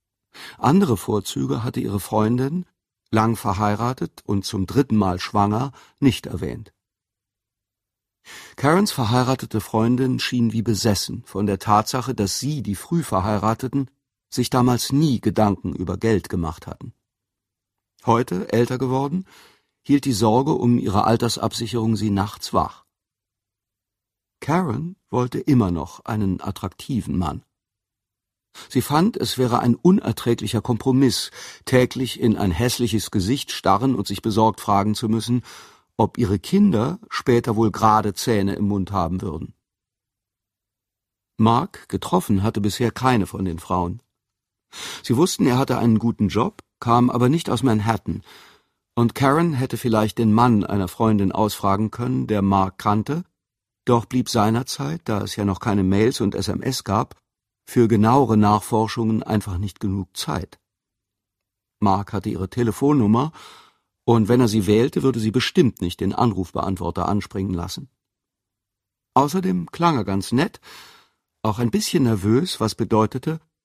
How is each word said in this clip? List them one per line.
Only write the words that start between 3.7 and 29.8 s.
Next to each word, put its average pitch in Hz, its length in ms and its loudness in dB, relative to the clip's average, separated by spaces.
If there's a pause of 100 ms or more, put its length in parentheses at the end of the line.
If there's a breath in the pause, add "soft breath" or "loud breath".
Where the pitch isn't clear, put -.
und 101 220 -4
zum 95 200 -4
dritten 135 300 0
Mal 92 240 0
schwanger, 107 520 -2 (280 soft breath)
nicht 135 260 2
erwähnt. 87 460 -10 (1800 loud breath)
Karens 175 360 2
verheiratete 123 680 0
Freundin 120 580 0
schien 117 340 0
wie 110 100 -2
besessen 110 640 -2
von 101 200 -4
der 98 120 -2
Tatsache, 110 560 0
dass 101 240 -4
sie, 143 240 -6
die 101 140 -6
früh 165 260 -4
Verheirateten, 110 880 -2 (400)
sich 120 180 -2
damals 123 440 2
nie 139 280 2
Gedanken 101 540 0
über 90 240 -6
Geld 110 300 0
gemacht 82 380 -6
hatten. - 280 -16 (1120)
Heute, 127 460 0
älter 120 260 2
geworden, 135 480 -2 (560 soft breath)
hielt 139 220 2
die 139 80 0
Sorge 117 400 4
um 120 260 2
ihre 104 260 0
Altersabsicherung 113 920 0
sie 104 140 -2
nachts 101 440 -4
wach. - 300 -2 (1600)
Karen 165 560 -4 (140)
wollte 123 280 -2
immer 117 320 2
noch 80 340 -8
einen 101 360 -4
attraktiven 95 760 -6
Mann. 78 260 -6 (1200 loud breath)
Sie 123 140 0
fand, 170 340 2
es - 220 -4
wäre 123 220 0
ein 120 140 2
unerträglicher 117 840 0